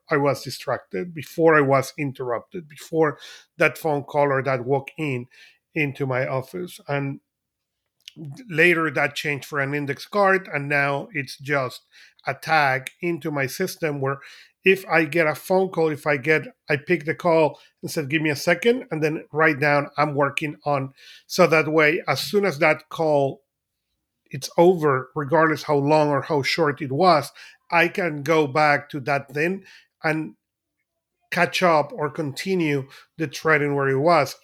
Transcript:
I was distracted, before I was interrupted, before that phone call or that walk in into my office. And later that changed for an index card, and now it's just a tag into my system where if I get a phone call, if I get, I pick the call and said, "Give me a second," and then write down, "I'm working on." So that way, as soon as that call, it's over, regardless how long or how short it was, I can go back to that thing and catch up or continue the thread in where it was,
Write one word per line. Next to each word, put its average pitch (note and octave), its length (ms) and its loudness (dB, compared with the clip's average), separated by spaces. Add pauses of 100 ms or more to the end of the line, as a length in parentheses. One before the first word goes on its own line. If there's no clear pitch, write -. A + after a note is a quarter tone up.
I D#3 100 2
was C#3 260 0
distracted, E3+ 680 -8
before D#3+ 440 2
I D3 60 6
was C3+ 360 2
interrupted, C3+ 680 -8
before D3+ 500 -2 (380)
that D#3 200 0
phone D3 280 -4
call C#3+ 260 0
or C3+ 140 0
that C3 200 -2
walk C3 320 -2
in C3 300 -6 (480)
into C#3+ 320 -2
my C3 220 -2
office. B2+ 580 -8
And C#3 320 -6 (1300)
later E3 440 4
that C#3+ 240 -2
changed C#3+ 300 -6
for D3+ 120 -6
an C#3 160 -2
index C#3+ 320 -6
card, F#3+ 400 2
and C#3+ 220 -6
now C#3+ 440 -2
it's C#3 260 -8
just C3+ 420 -4 (440)
a C3+ 100 -6
tag C#3 560 0 (100)
into E3+ 320 -4
my C3+ 160 -2
system D#3 520 -6
where C3+ 200 -4 (440)
if F#3+ 220 2
I E3 200 2
get D#3+ 200 0
a D3+ 80 0
phone F#3 360 0
call, D#3+ 180 0
if D3+ 180 -6
I D3 120 0
get, D#3 280 0 (240)
I D#3 60 2
pick D3+ 280 -2
the D#3+ 120 -4
call D#3+ 420 2 (240)
and - 80 -10
said, C#3+ 200 -6
"Give D#3 120 0
me D#3 80 0
a C#3 60 -2
second," A#3 560 0
and D3+ 100 -4
then D#3 300 -4
write D#3 260 2
down, D3 380 2
"I'm D3 180 0
working C#3+ 400 -2 (100)
on." C3+ 280 -2 (340)
So E3+ 220 4
that D#3 180 4
way, D#3 400 2
as C#3 140 -2
soon G3+ 240 0
as D3+ 160 -2
that D#3 300 2
call, D3 520 0 (880)
it's - 280 -10
over, D3+ 560 4
regardless D#3 480 2
how D3+ 140 0
long D3 340 4
or C#3 100 0
how C#3+ 220 -2
short D3 400 0
it C3 100 -6
was, D#3 400 4 (380)
I E3+ 180 4
can D#3+ 340 -4
go D#3 240 2
back C#3+ 440 2
to D3+ 100 -8
that C#3 320 -4
thing F3 320 -4 (400)
and D#3 300 -2 (960)
catch F3 320 0
up D#3 320 2
or D3+ 160 -4
continue D3 800 -2 (280)
the D#3+ 100 -4
thread D3+ 360 0
in C#3+ 120 0
where C#3 140 0
it C3+ 120 0
was, D#3 440 2